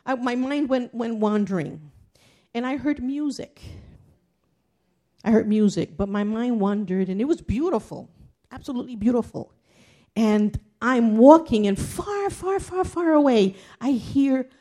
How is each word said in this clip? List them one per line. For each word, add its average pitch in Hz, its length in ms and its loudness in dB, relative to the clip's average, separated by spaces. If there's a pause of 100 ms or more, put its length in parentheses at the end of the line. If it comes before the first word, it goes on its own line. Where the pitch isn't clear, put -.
I, 254 120 -4
my 240 180 -4
mind 269 340 -2
went, 254 240 -2
went 226 240 -6
wandering. 202 640 -2 (720)
And 240 140 -4
I 269 100 -4
heard 269 260 -4
music. 277 600 -6 (1600)
I 208 60 0
heard 220 180 4
music, 208 480 0
but 196 140 -4
my 208 140 -2
mind 226 360 -2
wandered, 190 480 -2
and 196 140 -4
it 269 40 -2
was 339 140 -2
beautiful, 214 680 -4 (420)
absolutely 247 440 -10
beautiful. 226 580 -2 (640)
And 214 420 2 (240)
I'm 233 340 2
walking, 247 520 8
and 196 100 0
far, 403 520 -6
far, 381 280 -4
far, 370 240 -6
far 330 300 -2
away, 240 420 4 (260)
I 262 120 -2
hear 262 560 0 (120)